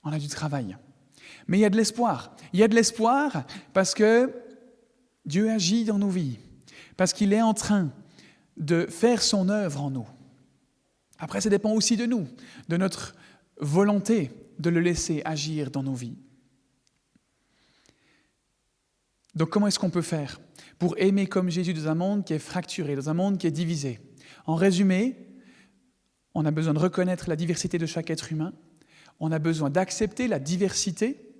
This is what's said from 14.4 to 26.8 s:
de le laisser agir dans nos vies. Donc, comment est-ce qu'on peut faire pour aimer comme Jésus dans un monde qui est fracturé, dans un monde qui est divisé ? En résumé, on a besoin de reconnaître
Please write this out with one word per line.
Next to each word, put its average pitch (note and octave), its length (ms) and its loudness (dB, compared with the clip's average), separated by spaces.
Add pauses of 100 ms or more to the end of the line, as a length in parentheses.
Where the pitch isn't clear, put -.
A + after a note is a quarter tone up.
de E3 100 -2
le E3+ 120 2
laisser E3+ 440 -2
agir D3+ 460 -6
dans C3+ 120 -6
nos C3+ 120 -4
vies. A#2+ 240 -10 (3250)
Donc, D#3+ 140 0
comment G#3 180 2
est-ce G3 120 0
qu'on F#3 120 0
peut F3 120 -2
faire D3 360 -6 (400)
pour F3 200 0
aimer G3 280 2
comme F#3 220 0
Jésus F3 240 -2
dans D#3 160 -4
un D#3 60 0
monde F#3+ 300 -2
qui D#3+ 100 -4
est D#3 40 -2
fracturé, D3+ 560 -6
dans C#3 140 -4
un D#3 60 -2
monde F#3+ 240 0
qui F3 80 -4
est D#3+ 60 0
divisé ? C#3+ 480 -4 (440)
En D#3+ 100 -2
résumé, F#3+ 640 2 (1160)
on D#3 100 -2
a D3+ 60 0
besoin D#3 240 0
de D#3 40 0
reconnaître F3+ 500 0